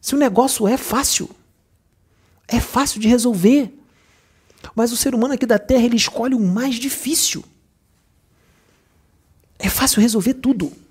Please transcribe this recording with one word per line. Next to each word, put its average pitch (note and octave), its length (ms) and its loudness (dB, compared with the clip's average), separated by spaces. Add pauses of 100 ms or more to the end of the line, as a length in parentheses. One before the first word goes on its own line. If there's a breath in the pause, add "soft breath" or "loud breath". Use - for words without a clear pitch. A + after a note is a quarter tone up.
Se - 140 -6
o C#4 40 0
negócio A#3+ 480 2
é A3+ 100 2
fácil, - 520 -4 (1200)
é A#3 100 0
fácil B3+ 420 -2
de A3 80 2
resolver. A#3 680 2 (960 soft breath)
Mas A#3 180 0
o A#3+ 40 -6
ser B3 180 -2
humano B3 200 0
aqui B3 120 -2
da A3 120 2
Terra, A#3+ 260 2
ele A#3+ 120 2
escolhe A#3+ 380 -2
o A#3+ 60 0
mais A3 360 0
difícil. C4 680 -4 (2250)
É G3 100 -4
fácil - 320 0
resolver A3 340 2
tudo. A#3+ 380 -2 (180)